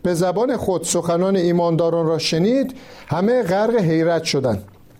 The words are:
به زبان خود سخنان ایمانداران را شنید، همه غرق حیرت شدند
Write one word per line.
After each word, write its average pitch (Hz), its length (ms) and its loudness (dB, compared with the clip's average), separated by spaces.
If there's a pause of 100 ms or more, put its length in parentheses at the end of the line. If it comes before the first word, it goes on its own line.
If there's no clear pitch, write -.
به 180 100 0
زبان 185 440 0
خود 180 260 -2
سخنان 175 520 0
ایمانداران 170 680 2
را 160 120 0
شنید، 202 580 0 (320)
همه 214 360 0
غرق 208 320 0
حیرت 165 480 2
شدند 123 400 -2 (360)